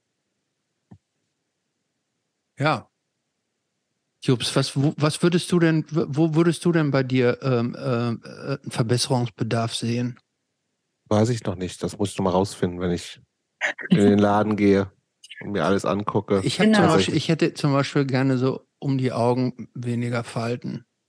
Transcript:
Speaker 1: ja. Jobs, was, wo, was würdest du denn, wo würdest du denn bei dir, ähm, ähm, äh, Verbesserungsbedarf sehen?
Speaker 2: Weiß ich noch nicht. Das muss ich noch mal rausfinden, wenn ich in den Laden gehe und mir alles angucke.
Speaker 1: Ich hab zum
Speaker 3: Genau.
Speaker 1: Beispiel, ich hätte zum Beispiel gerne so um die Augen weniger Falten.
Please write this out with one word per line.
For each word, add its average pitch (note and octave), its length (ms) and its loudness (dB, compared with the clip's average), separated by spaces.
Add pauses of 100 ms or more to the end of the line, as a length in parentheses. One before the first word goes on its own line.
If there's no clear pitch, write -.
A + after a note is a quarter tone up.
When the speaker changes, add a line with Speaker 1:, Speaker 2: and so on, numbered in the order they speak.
(2500)
Speaker 1:
ja. C3+ 300 -2 (1300)
Jobs, - 340 0
was, C#3 180 -2
wo, C#3+ 220 0
was D3+ 260 -2
würdest F3 300 0
du F3 60 4
denn, D#3+ 320 2
wo D3+ 440 0
würdest E3+ 300 2
du F3 80 2
denn D#3 180 2
bei C3+ 120 4
dir, B2+ 400 2
ähm, B2 360 0
ähm, A#2+ 460 -4
äh, - 320 -10 (140)
Verbesserungsbedarf A#2 1040 -2
sehen? A#2+ 440 -4 (880)
Speaker 2:
Weiß G#2+ 200 4
ich A#2 160 -2
noch F#2 120 -4
nicht. F2+ 260 -8
Das - 160 -6
muss G2+ 120 -2
ich - 80 -10
noch G2 60 0
mal F#2+ 60 2
rausfinden, F2+ 500 0
wenn F2+ 100 -2
ich - 300 -6 (680)
in F3+ 80 4
den G2+ 200 6
Laden G#2 380 2
gehe G2 340 4 (500)
und G2+ 120 -10
mir F2+ 120 -2
alles F#2+ 200 0
angucke. G2+ 580 0
Speaker 1:
Ich - 160 -2
hab F3+ 80 4
zum A3 80 6
Speaker 3:
Genau. E3+ 200 4
Speaker 1:
Beispiel, F3 220 2
ich D3 120 -2
hätte D#3+ 240 0
zum D3 200 0
Beispiel C#3 340 0
gerne C3 320 0
so C3 280 -2 (120)
um C3+ 180 -2
die B2+ 160 -2
Augen A#2+ 600 -2
weniger A#2+ 500 -4
Falten. A#2+ 640 -8 (220)